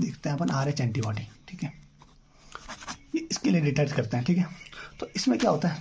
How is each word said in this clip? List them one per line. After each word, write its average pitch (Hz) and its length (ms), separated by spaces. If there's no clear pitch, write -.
देखते - 280
हैं 143 80
अपन 170 140
आरएच 139 300
एंटीबॉडी, 107 420
ठीक 180 140
है, 151 100
ये 330 160
इसके - 200
लिए 175 100
डिटेक्ट 143 320
करते - 240
हैं, 123 100
ठीक 175 120
है। 180 80
तो - 160
इसमें 240 220
क्या 220 120
होता 160 180
है, - 120